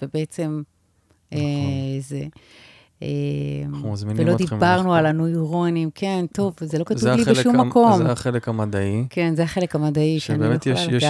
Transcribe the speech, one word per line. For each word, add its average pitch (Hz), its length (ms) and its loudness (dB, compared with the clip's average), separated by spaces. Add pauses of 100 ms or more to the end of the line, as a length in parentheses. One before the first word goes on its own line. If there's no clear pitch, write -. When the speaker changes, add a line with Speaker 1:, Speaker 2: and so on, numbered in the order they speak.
Speaker 1:
ובעצם, 151 600 -6 (680)
Speaker 2:
נכון. 151 120 -4
Speaker 1:
אה, 147 40 0 (540)
זה, 139 220 -8 (800)
אה, - 60 -8 (580)
Speaker 2:
אנחנו 143 260 -8
מזמינים 107 360 -2
Speaker 1:
ולא - 80 4
Speaker 2:
אתכם 185 100 0 (100)
Speaker 1:
דיברנו 175 260 4
Speaker 2:
לחקור. 180 140 2
Speaker 1:
על 160 100 4
הנוירונים, 165 880 0
כן, 190 380 -4
טוב, 196 280 -2
זה 156 180 -4
לא 170 40 -2
כתוב 220 140 -4
Speaker 2:
זה 120 180 2
Speaker 1:
לי 233 60 4
Speaker 2:
החלק 226 160 4
Speaker 1:
בשום 247 220 4
Speaker 2:
המ-, 254 80 4
Speaker 1:
מקום. 233 300 6
Speaker 2:
זה 160 140 2
החלק 120 360 -2
המדעי. 104 640 0
Speaker 1:
כן, 170 260 0
זה 165 80 2
החלק 170 320 -2
המדעי, 151 440 2
שאני 110 200 -2
לא 107 60 2
Speaker 2:
שבאמת 120 200 0
Speaker 1:
יכולה 131 160 2
Speaker 2:
יש-, 170 60 -2
Speaker 1:
לגעת 123 220 0